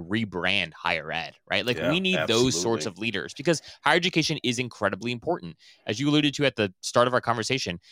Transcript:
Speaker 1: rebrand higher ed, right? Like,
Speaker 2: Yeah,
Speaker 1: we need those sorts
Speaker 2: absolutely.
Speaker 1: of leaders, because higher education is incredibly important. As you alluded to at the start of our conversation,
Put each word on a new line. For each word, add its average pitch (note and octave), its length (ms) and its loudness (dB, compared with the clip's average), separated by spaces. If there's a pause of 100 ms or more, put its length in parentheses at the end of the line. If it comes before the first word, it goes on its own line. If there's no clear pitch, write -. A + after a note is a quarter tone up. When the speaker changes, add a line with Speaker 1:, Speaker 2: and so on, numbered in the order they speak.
(100)
Speaker 1:
rebrand F#2 600 0
higher D#2+ 400 -4
ed, D2+ 220 -6 (140)
right? G2 160 0
Like, A#2+ 120 -2
Speaker 2:
Yeah, E2 140 0
Speaker 1:
we E3+ 100 2
need F#3 260 0
those A2+ 340 2
sorts A2+ 260 0
Speaker 2:
absolutely. - 0 -
Speaker 1:
of F2+ 120 -8
leaders, G2 360 -6
because E3 280 0 (220)
higher D#3 120 6
education E3+ 460 0
is A#2+ 160 0
incredibly A2 540 -2
important. A#2 440 -6 (300)
As A2 140 -2
you C#3+ 80 0
alluded D3 260 4
to D3 100 0
at C3 120 2
the G#2 240 2
start - 260 4
of B2+ 80 2
our A#2+ 60 4
conversation, A#2 580 -2 (140)